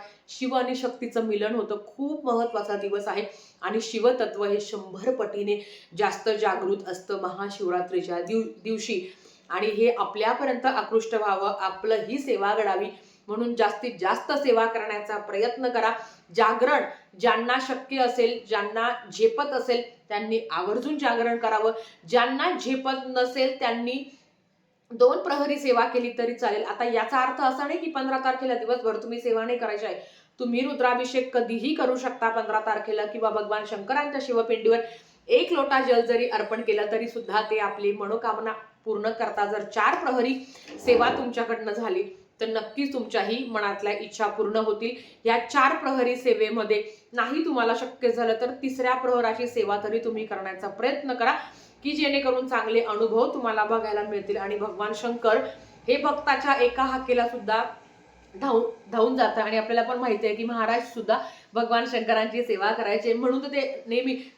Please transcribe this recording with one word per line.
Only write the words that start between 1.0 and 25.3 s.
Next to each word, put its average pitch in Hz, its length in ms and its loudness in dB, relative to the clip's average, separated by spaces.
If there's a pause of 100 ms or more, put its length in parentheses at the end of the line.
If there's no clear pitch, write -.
मिलन 214 300 -2
होतं. 214 220 -2 (100)
खूप 285 400 -6
महत्त्वाचा 233 500 0
दिवस 202 320 -4
आहे 202 160 -2 (380)
आणि 208 180 -2
शिवतत्व 233 640 0
हे 202 160 2
शंभर 196 540 -4
पटीने 208 520 -2 (320)
जास्त 196 300 0
जागृत 196 600 0
असतं 190 340 -6
महाशिवरात्रीच्या 180 1000 -4
दिव-, 220 420 -4
दिवशी. 214 500 -4 (340)
आणि 196 180 -2
हे 226 320 4
आपल्यापर्यंत 240 680 0
आकृष्ट 220 480 0
व्हावं, 202 460 0
आपलंही 208 580 0
सेवा 208 360 0
घडावी 202 320 0 (400)
म्हणून 233 280 -2
जास्तीत 226 460 0
जास्त 214 320 0
सेवा 247 340 4
करण्याचा 214 520 -4
प्रयत्न 240 500 -2
करा. 226 240 2 (440)
जागरण 226 460 4 (380)
ज्यांना 233 340 2 (140)
शक्य 269 300 -4
असेल, 233 500 2
ज्यांना 220 420 0 (280)
झेपत 226 260 4
असेल 247 640 -2
त्यांनी 214 320 -2 (100)
आवर्जून 233 480 -2
जागरण 233 380 0
करावं. 220 360 2 (360)
ज्यांना 262 420 2
झेपत 262 400 -2 (160)
नसेल 254 520 0
त्यांनी 240 600 -4 (720)
दोन 247 280 6
प्रहरी 285 400 0